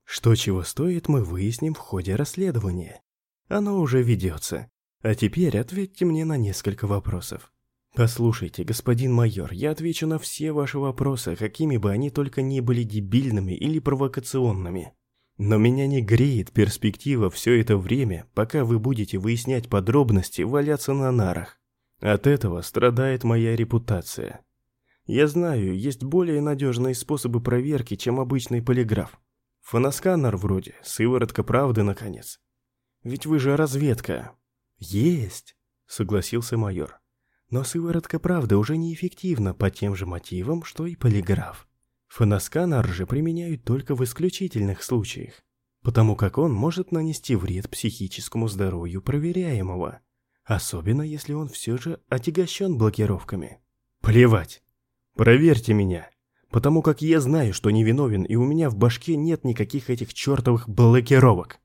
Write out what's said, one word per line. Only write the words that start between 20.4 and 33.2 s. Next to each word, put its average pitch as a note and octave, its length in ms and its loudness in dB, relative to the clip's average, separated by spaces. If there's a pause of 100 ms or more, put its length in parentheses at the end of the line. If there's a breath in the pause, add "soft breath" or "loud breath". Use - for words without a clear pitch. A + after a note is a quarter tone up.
валяться C#3+ 520 0
на C3+ 180 0
нарах. F#2 480 0 (400)
От G#2 260 0
этого G#2 360 0
страдает B2 640 0
моя A2+ 320 2
репутация. A2+ 840 -4 (640)
Я C3 200 4
знаю, C#3+ 500 0
есть B2 280 -6
более D#3+ 360 0
надёжные C3 540 -2
способы A#2+ 460 -4
проверки, B2 560 -2
чем B2 240 -2
обычный B2 420 -2
полиграф. A#2 560 0 (440)
Фоносканер C3+ 720 0
вроде, F#2 460 -2
сыворотка A#2+ 600 0
правды, A#2+ 400 2
наконец. G2+ 580 -6 (640)
Ведь B2 240 -10